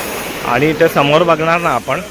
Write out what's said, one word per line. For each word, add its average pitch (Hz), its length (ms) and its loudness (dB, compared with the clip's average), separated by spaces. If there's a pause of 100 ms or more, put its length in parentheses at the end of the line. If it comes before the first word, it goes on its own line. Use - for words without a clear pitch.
(520)
आणि 139 180 2
इथे 156 180 2
समोर 151 340 2
बघणार 165 380 2
ना 170 100 -2
आपण 131 300 -2 (100)